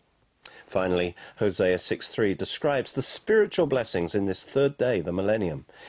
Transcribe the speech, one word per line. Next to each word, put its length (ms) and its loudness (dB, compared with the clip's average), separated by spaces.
Finally, 500 0
Hosea 400 2
six 320 -4
three 240 0
describes 600 -2
the 100 -4
spiritual 640 2
blessings 480 0
in 100 2
this 180 -2
third 340 0
day, 240 0
the 120 -4
millennium. 520 0